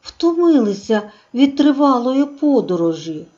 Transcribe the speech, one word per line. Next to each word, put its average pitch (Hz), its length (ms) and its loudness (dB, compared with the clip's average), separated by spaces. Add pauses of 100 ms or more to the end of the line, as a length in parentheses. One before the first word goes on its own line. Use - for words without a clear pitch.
втомилися 254 1080 0 (240)
від 277 220 0
тривалої 277 680 2
подорожі 165 1000 -2 (120)